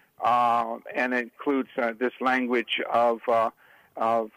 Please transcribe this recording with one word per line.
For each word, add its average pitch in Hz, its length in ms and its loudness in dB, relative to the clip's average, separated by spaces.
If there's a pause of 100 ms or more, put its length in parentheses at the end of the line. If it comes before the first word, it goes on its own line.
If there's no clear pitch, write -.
(240)
uh, 117 540 2 (160)
and 123 200 -2
it 123 100 0
includes, 131 520 -4
uh, 117 240 0
this 123 200 -2
language 123 600 0 (100)
of, 117 380 2
uh, 113 220 2 (480)
of, 113 380 0